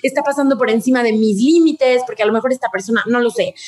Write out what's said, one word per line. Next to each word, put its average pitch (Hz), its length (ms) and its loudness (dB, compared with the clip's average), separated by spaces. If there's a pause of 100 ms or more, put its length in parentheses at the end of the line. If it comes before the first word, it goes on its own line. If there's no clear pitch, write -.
está 269 200 -2
pasando 285 340 0
por 220 140 0
encima 240 320 0
de 226 100 0
mis 220 240 2
límites, 269 680 2
porque 220 160 -6
a 208 40 2
lo 214 60 2
mejor 226 180 0
esta 254 200 -2
persona, 196 380 -2
no 240 120 0
lo 240 80 0
sé, 214 240 -4 (160)